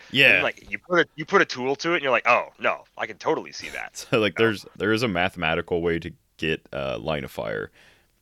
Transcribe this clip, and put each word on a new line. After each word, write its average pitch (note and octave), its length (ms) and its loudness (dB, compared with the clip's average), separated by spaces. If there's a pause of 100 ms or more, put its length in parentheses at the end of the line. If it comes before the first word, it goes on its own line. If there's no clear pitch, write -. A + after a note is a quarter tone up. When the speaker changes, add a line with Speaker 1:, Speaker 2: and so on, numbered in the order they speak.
(240)
Speaker 1:
And A#2 100 8
then, F#2 40 6
Speaker 2:
Yeah. F2 40 2
Speaker 1:
like, - 280 -4
you G#2 80 -10
put F3 220 0
a, D3+ 160 2
you D#3 100 -8
put F#3 160 4
a D3 40 2
tool C3 300 -4
to E3 160 -2
it, F3 40 0
and D3+ 60 -2
you're C3+ 100 0
like, A2+ 160 2
"Oh, A2 300 2
no, G#2 260 -2 (140)
I A2+ 80 -4
can A2 120 -14
totally A#2+ 340 -4
see - 180 -14
that." A#1 260 -12
Speaker 2:
<laughs> - 140 -10
So, B2+ 100 2
like, G2+ 180 0
Speaker 1:
You A2+ 60 6
know? A2+ 60 6
Speaker 2:
there's, G2 160 -6 (100)
there G2+ 160 0
is A2 100 0
a B2 60 0
mathematical F2 720 0
way E2+ 180 2
to E2 120 -10 (260)
get, D#2+ 340 -2
uh, C2+ 260 -4
line C#2+ 260 -4
of - 60 -12
fire, G#1+ 400 -6 (520)